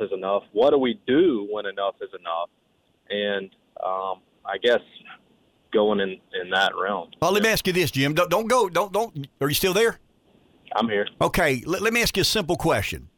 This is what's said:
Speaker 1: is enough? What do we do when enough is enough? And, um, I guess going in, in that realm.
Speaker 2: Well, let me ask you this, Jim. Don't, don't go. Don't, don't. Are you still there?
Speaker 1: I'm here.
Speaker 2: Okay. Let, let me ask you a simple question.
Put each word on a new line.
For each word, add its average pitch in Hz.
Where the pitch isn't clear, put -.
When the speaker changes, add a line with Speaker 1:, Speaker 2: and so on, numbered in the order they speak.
Speaker 1:
is 98
enough? 95
What 123
do 147
we 123
do 131
when 104
enough 98
is 95
enough? 85
And, 101
um, 95
I 98
guess 117
going 107
in, 95
in 90
that 95
realm. 92
Speaker 2:
Well, 175
let 208
me 220
ask 214
you 185
this, 170
Jim. 139
Don't, 170
don't 214
go. 240
Don't, 180
don't. 196
Are 139
you 147
still 185
there? 226
Speaker 1:
I'm 113
here. 104
Speaker 2:
Okay. 151
Let, 165
let 226
me 233
ask -
you 185
a -
simple 175
question. 104